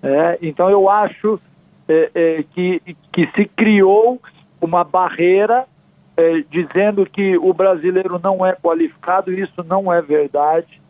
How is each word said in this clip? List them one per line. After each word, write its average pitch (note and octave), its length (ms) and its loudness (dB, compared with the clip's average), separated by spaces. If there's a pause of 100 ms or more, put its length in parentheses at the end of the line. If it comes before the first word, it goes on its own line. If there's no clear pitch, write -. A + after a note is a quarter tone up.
É, D#3 400 0
então E3+ 300 0
eu G3 180 4
acho, G#3 520 -2 (480)
é, D#3+ 260 2
é, D#3+ 300 0 (100)
que, F3+ 260 -2 (320)
que E3 220 0
se G#3 100 2
criou G#3+ 760 2 (380)
uma F3 240 0
barreira, F#3 840 0 (500)
é, E3 320 0
dizendo F#3+ 560 -2
que F#3+ 320 -2
o E3+ 160 2
brasileiro F3+ 680 0
não F#3 240 -2
é F#3 80 0
qualificado, F3 760 -2
isso F#3 320 -8
não F#3 280 -2
é E3+ 80 2
verdade. D3+ 880 -2